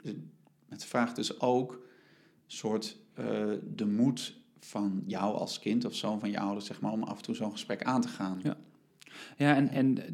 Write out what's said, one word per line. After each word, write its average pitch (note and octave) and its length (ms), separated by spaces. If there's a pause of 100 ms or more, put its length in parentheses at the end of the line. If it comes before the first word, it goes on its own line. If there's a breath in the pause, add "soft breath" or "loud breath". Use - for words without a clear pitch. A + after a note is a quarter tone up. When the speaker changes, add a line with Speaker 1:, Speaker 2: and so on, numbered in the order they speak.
Speaker 1:
het, - 120 (540)
het - 160
vraagt A#2+ 300
dus - 240
ook... B2+ 460 (640 soft breath)
soort, A2 500 (160)
eh, G#2+ 360 (260)
de A2 100
moed A#2 540 (200)
van G2 460
jou G2+ 300
als - 240
kind A#2+ 260
of G2+ 100
zoon G#2+ 240
van G#2 120
je G2+ 80
ouders, G2+ 260
zeg - 160
maar, G#2 100
om A2 120
af G#2 140
en - 60
toe A#2+ 120
zo'n G#2+ 160
gesprek - 320
aan B2 180
te A#2+ 60
gaan. F#2 360
Speaker 2:
Ja. - 140 (800 loud breath)
Ja, C#3+ 180
en, C#3 140
en C3 260
de, - 60 (120)